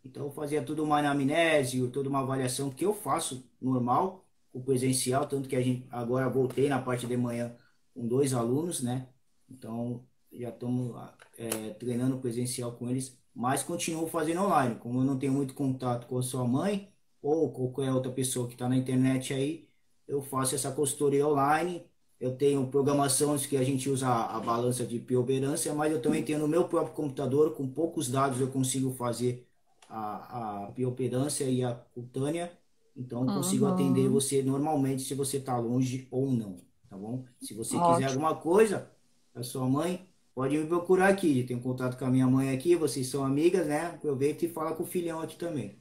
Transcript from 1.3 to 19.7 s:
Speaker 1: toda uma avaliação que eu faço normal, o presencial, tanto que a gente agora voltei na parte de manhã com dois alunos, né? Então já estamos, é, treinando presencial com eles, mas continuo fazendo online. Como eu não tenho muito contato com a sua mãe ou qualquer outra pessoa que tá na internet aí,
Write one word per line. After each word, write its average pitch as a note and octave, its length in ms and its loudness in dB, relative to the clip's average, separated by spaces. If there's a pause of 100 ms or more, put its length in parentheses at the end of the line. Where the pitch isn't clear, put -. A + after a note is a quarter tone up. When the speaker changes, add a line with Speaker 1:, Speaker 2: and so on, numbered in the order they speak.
Speaker 1:
toda C3+ 180 -4
uma C#3 120 0
avaliação C3+ 500 -2
que C#3+ 160 -4
eu G#3 80 2
faço C#3 500 -4 (160)
normal, B2+ 640 0 (300)
o B2+ 80 -10
presencial, C3 640 0
tanto C#3 220 -4
que C#3 60 -2
a B2+ 60 2
gente B2 300 0
agora B2 380 0
voltei B2+ 400 2
na C3+ 120 2
parte B2+ 240 -4
de B2 120 -2
manhã A#2+ 380 -2 (380)
com A#2+ 140 -8
dois C3 260 2
alunos, C3 480 0
né? B2+ 260 -4 (420)
Então A#2+ 560 -8 (260)
já A#2+ 180 -10
estamos, B2 460 -4 (420)
é, A2 360 -6
treinando B2 460 -2
presencial B2 540 -4
com A#2+ 160 -8
eles, C3 300 -6 (160)
mas B2+ 280 -2
continuo E3 440 -4
fazendo E3 360 -2
online. C#3+ 320 2
Como A#2+ 260 -4
eu - 20 4
não C3+ 160 2
tenho C3+ 140 0
muito C#3 200 -2
contato C3 540 -2
com B2+ 100 -4
a B2+ 60 0
sua B2+ 240 -2
mãe F#3 440 0 (300)
ou D3+ 300 2
qualquer C3 400 -2
outra B2+ 200 0
pessoa B2+ 360 -2
que - 80 -12
tá B2 140 -4
na C3 80 4
internet C3 560 2
aí, C#3 340 -4 (400)